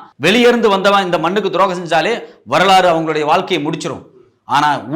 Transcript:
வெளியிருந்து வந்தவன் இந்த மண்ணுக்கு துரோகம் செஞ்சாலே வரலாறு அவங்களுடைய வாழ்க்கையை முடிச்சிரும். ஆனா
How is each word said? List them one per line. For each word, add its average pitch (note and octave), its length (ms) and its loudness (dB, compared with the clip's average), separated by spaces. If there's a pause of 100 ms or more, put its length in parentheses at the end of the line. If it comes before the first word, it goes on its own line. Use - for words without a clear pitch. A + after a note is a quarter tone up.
(260)
வெளியிருந்து A#3+ 480 2
வந்தவன் G3 340 0
இந்த F3 160 -2
மண்ணுக்கு F#3 320 -2
துரோகம் F3+ 240 0
செஞ்சாலே E3 340 -2 (400)
வரலாறு F#3 380 4
அவங்களுடைய D#3+ 400 -2
வாழ்க்கையை F#3 320 0
முடிச்சிரும். D#3+ 400 -8 (440)
ஆனா C#3+ 220 0 (260)